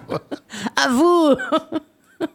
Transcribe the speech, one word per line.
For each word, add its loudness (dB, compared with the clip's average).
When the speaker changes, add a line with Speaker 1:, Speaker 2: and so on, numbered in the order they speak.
Speaker 1:
moi. -8
Speaker 2:
À 0
vous ! 4
<laughs> -6